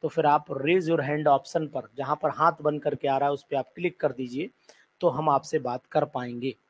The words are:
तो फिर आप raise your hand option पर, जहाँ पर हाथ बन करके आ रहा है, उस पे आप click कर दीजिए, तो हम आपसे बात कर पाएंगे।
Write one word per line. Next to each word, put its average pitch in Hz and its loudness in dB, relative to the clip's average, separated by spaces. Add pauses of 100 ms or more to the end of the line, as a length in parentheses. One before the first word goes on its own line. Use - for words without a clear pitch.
तो 160 -2
फिर 151 0
आप 147 4
raise 156 0
your 160 2
hand 147 0
option 151 2
पर, 131 -8
जहाँ 139 -2
पर 151 -2
हाथ 160 2 (100)
बन 151 0
करके 143 -4
आ 135 2
रहा 143 2
है, 143 2
उस 143 -8
पे 147 -2
आप 131 0 (100)
click 175 -6
कर 147 0
दीजिए, 131 -8 (500)
तो 175 4
हम 151 0
आपसे 143 2
बात 123 -6
कर 147 0
पाएंगे। 123 -6 (140)